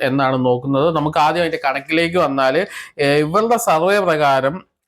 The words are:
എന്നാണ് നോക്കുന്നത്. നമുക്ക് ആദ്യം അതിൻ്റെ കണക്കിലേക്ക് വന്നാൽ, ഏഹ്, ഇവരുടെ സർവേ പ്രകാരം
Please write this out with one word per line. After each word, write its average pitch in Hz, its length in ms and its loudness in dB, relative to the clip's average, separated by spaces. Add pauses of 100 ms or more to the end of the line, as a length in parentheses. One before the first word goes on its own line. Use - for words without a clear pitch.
എന്നാണ് 131 440 0
നോക്കുന്നത്. 139 500 0
നമുക്ക് 151 240 -2
ആദ്യം 160 220 2
അതിൻ്റെ 165 240 -2
കണക്കിലേക്ക് 160 520 -2
വന്നാൽ, 139 380 0 (440)
ഏഹ്, 143 200 2
ഇവരുടെ 214 380 0
സർവേ 190 420 2
പ്രകാരം 147 560 0 (320)